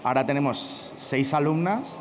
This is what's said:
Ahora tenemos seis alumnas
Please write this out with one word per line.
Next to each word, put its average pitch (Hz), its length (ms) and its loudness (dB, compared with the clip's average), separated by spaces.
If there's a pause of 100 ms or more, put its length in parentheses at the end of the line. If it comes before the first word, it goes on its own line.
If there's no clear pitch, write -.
Ahora 131 200 4
tenemos 139 720 -2
seis 135 360 0
alumnas 160 680 0